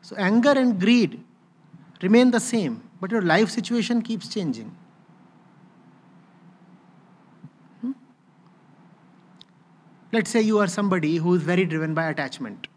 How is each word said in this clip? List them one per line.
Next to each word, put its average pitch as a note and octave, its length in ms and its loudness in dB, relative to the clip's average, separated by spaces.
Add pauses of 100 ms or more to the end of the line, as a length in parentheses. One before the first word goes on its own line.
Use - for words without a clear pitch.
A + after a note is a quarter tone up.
So - 140 -16
anger A3 340 4
and B3+ 300 2
greed A3 420 2 (800)
remain A#3 300 6
the A#3 80 0
same, D#3 420 -4 (180)
but F#3+ 120 -6
your A3+ 100 0
life F3+ 280 2
situation A#3 520 -2
keeps A3+ 260 -8
changing. B2+ 480 -8 (3000)
Hmm? B3 120 -6 (2250)
Let's A3+ 180 -2
say A#3 120 0
you G#3+ 180 2
are G3+ 80 2
somebody F3+ 500 -2
who F3 180 2
is E3+ 80 2
very F3+ 220 0
driven D#3+ 300 -4
by E3 140 -2
attachment. C3 580 -8 (100)